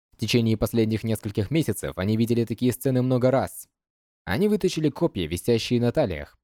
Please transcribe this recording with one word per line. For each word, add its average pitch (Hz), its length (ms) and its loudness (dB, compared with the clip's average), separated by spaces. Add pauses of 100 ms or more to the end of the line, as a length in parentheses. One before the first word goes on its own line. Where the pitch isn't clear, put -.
(120)
В - 60 -20
течение 113 400 2
последних 110 480 0
нескольких 107 440 -4
месяцев 117 480 -2
они 107 200 0
видели 117 260 2
такие 117 300 0
сцены 127 280 0
много 127 300 2
раз. - 380 -2 (560)
Они 165 240 0
вытащили 170 400 0
копья, 92 400 -2
висящие 117 500 0
на 120 140 0
талиях. 90 500 -2